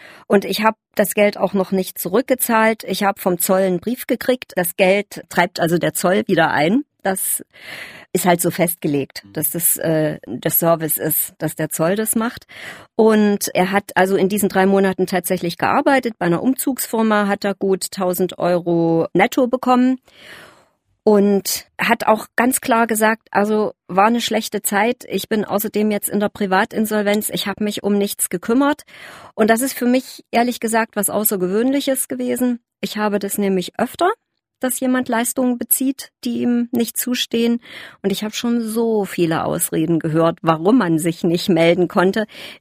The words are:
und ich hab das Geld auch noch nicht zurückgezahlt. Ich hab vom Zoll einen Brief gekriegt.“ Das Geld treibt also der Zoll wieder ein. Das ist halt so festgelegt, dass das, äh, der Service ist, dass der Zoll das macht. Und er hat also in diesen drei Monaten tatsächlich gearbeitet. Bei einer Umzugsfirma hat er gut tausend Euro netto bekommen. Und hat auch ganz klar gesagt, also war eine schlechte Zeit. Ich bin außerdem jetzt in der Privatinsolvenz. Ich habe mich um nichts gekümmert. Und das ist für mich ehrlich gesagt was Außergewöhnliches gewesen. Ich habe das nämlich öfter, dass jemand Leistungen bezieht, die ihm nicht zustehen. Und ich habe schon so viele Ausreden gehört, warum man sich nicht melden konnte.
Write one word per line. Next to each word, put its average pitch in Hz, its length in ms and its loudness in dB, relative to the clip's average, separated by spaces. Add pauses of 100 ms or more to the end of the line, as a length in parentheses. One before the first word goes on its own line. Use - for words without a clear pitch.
(280)
und 196 180 4
ich 196 180 -4
hab 220 120 4 (180)
das - 220 0
Geld 208 220 2
auch 190 160 -2
noch 190 180 0
nicht 190 260 -2
zurückgezahlt. 220 880 0
Ich 196 200 -4
hab 196 160 0
vom 180 200 0
Zoll 190 220 2
einen 185 180 0
Brief - 260 -6
gekriegt.“ - 500 -2
Das 180 200 -2
Geld 202 540 0
treibt 180 300 0
also 170 200 2
der 156 140 -2
Zoll 196 340 0
wieder 165 240 2
ein. 175 320 2 (180)
Das - 420 -4 (680)
ist 190 120 0
halt 175 160 4
so 175 80 2
festgelegt, 151 840 -2
dass 156 200 -6
das, - 260 -2
äh, 156 480 -2
der 127 260 -4
Service 165 460 0
ist, - 400 -4
dass 156 180 -6
der 156 140 -4
Zoll 170 260 0
das 220 200 -4
macht. 226 320 -4 (480)
Und 214 580 4
er 185 180 0
hat 202 240 -2
also 190 200 4
in 185 120 4
diesen 196 220 0
drei 190 160 2
Monaten 196 400 2
tatsächlich 180 520 -2
gearbeitet. 262 600 0
Bei 180 80 -4
einer 170 160 2
Umzugsfirma 226 840 0
hat 202 180 -2
er 202 80 0
gut 190 380 -2
tausend 185 480 -2
Euro 170 760 2
netto 247 340 2
bekommen. 254 520 2 (1040)
Und 202 640 2 (120)
hat 214 280 0
auch 214 180 2 (100)
ganz 247 260 0
klar 233 260 2
gesagt, 220 420 0
also 214 440 0 (140)
war 190 200 2
eine 233 140 2
schlechte 214 420 -4
Zeit. 214 440 0
Ich - 220 -6
bin 214 160 0
außerdem 208 460 0
jetzt 208 180 -4
in 208 100 -2
der 202 100 0
Privatinsolvenz. 208 1000 0
Ich - 160 -4
habe 208 180 -6
mich 208 200 -6
um 202 160 2
nichts - 300 -4
gekümmert. 269 520 0 (540)
Und 220 160 2
das 226 100 2
ist 269 160 -4
für 247 80 -4
mich 254 460 0
ehrlich 240 280 0
gesagt 226 360 -2
was 202 160 -2
Außergewöhnliches 220 960 0
gewesen. 247 540 -2 (200)
Ich - 160 -6
habe 208 220 0
das 196 180 -6
nämlich 190 400 0
öfter, - 320 -2 (560)
dass 254 140 -4
jemand 254 280 0
Leistungen 240 500 0
bezieht, - 540 -4 (120)
die 240 180 -4
ihm 240 300 0
nicht 233 260 -2
zustehen. 233 640 -2 (400)
Und 196 100 0
ich 196 120 -4
habe 214 120 -8
schon 240 260 0
so 220 440 0
viele 165 400 0
Ausreden 165 540 0
gehört, 165 420 2
warum 165 380 4
man 165 200 2
sich 165 240 -2
nicht 170 260 0
melden 170 380 4
konnte. 196 380 2 (360)